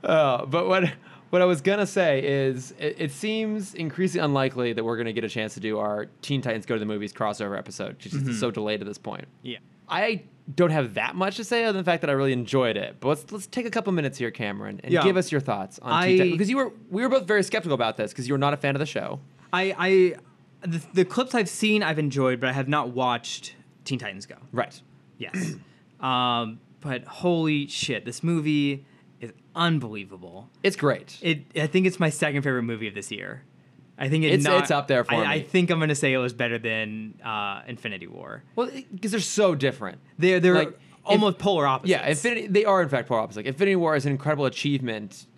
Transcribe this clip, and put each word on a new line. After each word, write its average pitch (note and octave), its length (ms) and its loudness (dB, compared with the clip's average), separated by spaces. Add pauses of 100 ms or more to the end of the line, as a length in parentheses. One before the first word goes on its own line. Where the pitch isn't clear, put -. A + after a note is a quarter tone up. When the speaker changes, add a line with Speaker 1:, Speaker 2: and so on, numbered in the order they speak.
Speaker 1:
Uh, C#3+ 440 4
but E3 220 0
what, F#3 200 4 (420)
what F3+ 120 4
I - 20 6
was F3+ 160 4
gonna G3 260 2
say D#3+ 380 2
is, C3+ 540 0
it, D3+ 200 -4
it D#3+ 140 -2
seems G#3+ 640 -4
increasingly F3 500 -2
unlikely C3 480 0
that A2+ 120 -2
we're A#2 120 -2
gonna A#2 160 -4
get A2 120 -4
a G#2+ 40 -4
chance G#2+ 260 -6
to G2 60 -12
do G#2+ 180 -2
our G#2 280 -4 (160)
Teen C#3 200 -2
Titans A2+ 240 -4
Go A#2+ 80 -2
to A2 60 -2
the G#2+ 60 -4
Movies G#2 260 -6
crossover G#2 460 -4
episode, G2 400 -10
'cause - 160 -14
it's C#3 80 -2
Speaker 2:
Mm-hmm. C3 120 -2
Speaker 1:
so A#2 160 -2
delayed G#2+ 300 -4
at G2 60 -8
this G2+ 120 -12
point. - 280 -10 (160)
Speaker 2:
Yeah. A#2+ 160 -10 (300)
Speaker 1:
I G3+ 340 -2 (320)
don't F3 160 4
have C3 240 0
that A2+ 200 -2
much F#3+ 220 -2
to A3+ 80 -8
say A#3 200 0
other A3 100 2
than F#3+ 100 -2
the F3+ 60 2
fact E3+ 100 2
that D#3 100 0
I C#3 40 4
really C3+ 180 2
enjoyed B2 440 2
it. - 240 -6
But B2 80 -2
let's, - 240 -2
let's G3+ 140 -10
take B3 200 -6
a A3 40 -4
couple G3+ 220 -2
minutes D3 260 -2
here, A#2+ 120 -2
Cameron, G#2 520 -6
and B2+ 100 -2
Speaker 2:
Yeah. E3 120 4
Speaker 1:
give F#3 120 4
us F3+ 140 0
your D3 100 0
thoughts G2+ 400 -6
on B2+ 120 -4
Speaker 2:
I E3+ 160 2
Speaker 1:
Teen F#3 100 6
Titans, F#3 160 4
because F#3+ 160 2
you B3+ 60 2
were, C4 160 0 (180)
we G3 120 -2
were C4 60 2
both B3+ 180 2
very G#3 180 4
skeptical F3 300 -2
about A#2 220 0
this G#2+ 160 -2
'cause B2 160 -8
you C#3 60 0
were C#3 40 0
not C#3+ 160 2
a - 20 -4
fan C#3 200 0
of C#3 40 -2
the D3+ 60 0
show. - 340 -6 (320)
Speaker 2:
I, F#3 260 0
I, F#3 880 2
the, E3 160 -2 (120)
the F#3 100 6
clips B3+ 300 -2
I've G#3+ 140 2
seen, G#3+ 340 2
I've D#3 160 0
enjoyed, C3 420 2
but C3 80 0
I B2 40 0
have C3+ 160 -2
not C#3+ 220 0
watched B2 640 -2 (300)
Teen B2+ 140 -4
Titans G2+ 280 -10
Go. - 100 -20 (140)
Speaker 1:
Right. - 300 -6 (380)
Speaker 2:
Yes. D#3+ 400 -6
<clears throat> - 60 -20 (360)
Um, B2 580 0 (220)
but C3 240 -8
holy D#3+ 640 0
shit, - 360 -4
this A#2 200 -10
movie D3 600 0 (360)
is A#2 100 -12 (240)
unbelievable. G#2+ 960 -4 (140)
Speaker 1:
It's G3 100 4
great. C3+ 480 -2
Speaker 2:
It, D#3 220 -2 (100)
I D#3 140 0
think F#3 180 4
it's F#3 140 0
my D#3+ 100 4
second C#3+ 320 0
favorite B2+ 220 0
movie A2 240 -4
of G2 80 -10
this G2+ 160 -10
year. G2+ 320 -12 (520)
I C#3 120 -4
think D#3 160 2
it D#3 80 4
Speaker 1:
It's, D#3+ 120 6
Speaker 2:
not, F3+ 180 6
Speaker 1:
it's - 100 0
up C#3+ 160 0
there B2 160 4
for C#3 100 0
Speaker 2:
I, - 60 2
Speaker 1:
me. - 60 2
Speaker 2:
I D3+ 160 0
think F3+ 280 2
I'm E3 80 4
gonna D3+ 160 2
say C#3 180 2
it C3 40 2
was B2 160 0
better A#2 260 -2
than, A2 680 -6
uh, G#2 440 -6
Infinity G#2 400 -10
War. - 340 -14 (140)
Speaker 1:
Well, A#3+ 120 -2
it, C4 320 -14
'cause G#3 120 -2
they're A3 80 0
so F#3+ 340 2
different. B2 440 -2 (200)
Speaker 2:
They're, F3+ 220 4
they're F3+ 160 6
Speaker 1:
Like, D#3 200 0 (280)
Speaker 2:
almost G#3 320 4
Speaker 1:
if - 60 -14
Speaker 2:
polar E3 260 4
opposites. C3+ 340 2
Speaker 1:
Yeah, - 60 0
Infinity, G#3+ 400 0
they G#3 160 4
are G3 180 4
in D#3 60 0
fact C3 180 0
polar A#2 140 2
opposites. G#2 160 -4
Like, G#2+ 100 -6
Infinity F#3 300 2
War E3 180 4
is C#3 120 2
an C#3+ 40 2
incredible C#3+ 360 0
achievement B2 800 -2 (100)